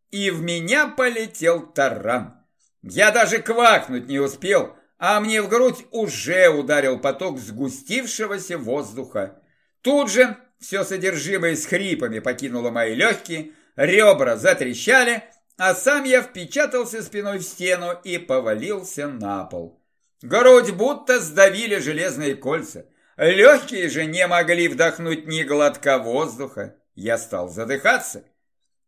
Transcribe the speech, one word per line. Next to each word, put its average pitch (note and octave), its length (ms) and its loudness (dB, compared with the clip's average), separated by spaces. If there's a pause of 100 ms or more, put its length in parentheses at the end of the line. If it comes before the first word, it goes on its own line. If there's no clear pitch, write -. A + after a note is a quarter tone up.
и G3 220 -4
в E3 100 -6
меня E3+ 460 0
полетел A3+ 760 -2
таран. A#2 760 -2 (460)
Я F#3+ 300 2
даже G#3+ 280 2
квакнуть G#3 680 2
не C#3 120 -4
успел – D#3+ 560 -2 (220)
а G#3 220 2
мне A3 220 0
в F#3+ 80 -6
грудь B3 420 2
уже F3 560 2
ударил C#3+ 520 2
поток C#3+ 400 -4
сгустившегося F3 1200 -8
воздуха. A2+ 840 -8 (400)
Тут C#4 280 0
же A3+ 280 2 (220)
все F#3+ 260 -6
содержимое F3 720 -4
с - 80 -8
хрипами D#3+ 540 -4
покинуло B2 520 -6
мои A2+ 240 -2
легкие, D#3+ 560 -2 (240)
ребра D3+ 640 4
затрещали, G#3 840 2 (340)
а F#3 160 2
сам C4+ 300 0
я B3+ 180 4
впечатался A#3 800 -4
спиной G3+ 380 -8
в - 40 -10
стену F3 600 -4
и F3 160 -6
повалился C#3 880 -4
на G2+ 380 -8
пол. E2+ 380 -14 (380)
Грудь A#3+ 500 6
будто B3 480 -2
сдавили G3 580 4
железные D3+ 580 -4
кольца. - 500 -6 (320)
Легкие F#3+ 720 6
же D#3 160 -4
не F3+ 220 0
могли F3 400 2
вдохнуть D#3+ 580 -2
ни D#3+ 160 -4
глотка C#3+ 560 2
воздуха. A#2 800 -6 (180)
Я A2 240 -2
стал F2+ 320 -8
задыхаться. B2+ 760 -4 (640)